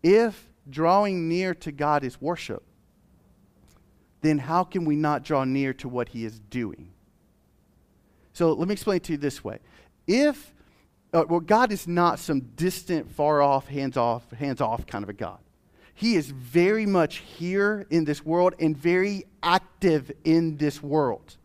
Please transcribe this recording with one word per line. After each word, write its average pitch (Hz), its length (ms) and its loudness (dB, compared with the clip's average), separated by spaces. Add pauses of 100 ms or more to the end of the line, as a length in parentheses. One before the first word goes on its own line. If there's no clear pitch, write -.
If 208 480 2 (180)
drawing 175 600 2
near 180 260 -2
to - 160 -12
God 147 320 0
is 127 180 -8
worship, 160 440 -8 (1600)
then 151 160 2
how 160 260 0
can 180 200 -4
we 151 120 0
not 147 260 0
draw 139 220 0
near 135 300 -2
to 135 140 -12
what 123 200 -4
he 113 160 -10
is 110 160 -10
doing? 101 500 -10 (1400)
So 165 200 2
let 147 140 -2
me 202 60 -2
explain 202 280 -2
to - 120 -8
you 147 60 -4
this 143 260 -6
way. - 160 -10 (480)
If, 277 440 0 (600)
uh, 165 160 4
well, 170 100 2
God 214 320 4
is 196 160 -6
not 170 320 2
some 143 220 -2
distant, 165 720 -4
far 147 280 2
off, 139 280 2
hands 139 280 -4
off, 120 360 -2
hands 127 280 -6
off 117 240 -2
kind 101 200 -8
of 95 40 -12
a 104 60 -10
God. 92 240 -10 (560)
He 220 220 0
is 139 140 0
very 170 560 0
much 180 320 0
here 202 680 -4
in 160 160 2
this 147 200 -4
world 175 340 2
and 156 180 0
very 185 500 0 (180)
active 165 680 2 (140)
in 160 320 2
this 147 260 -2
world. 143 640 -2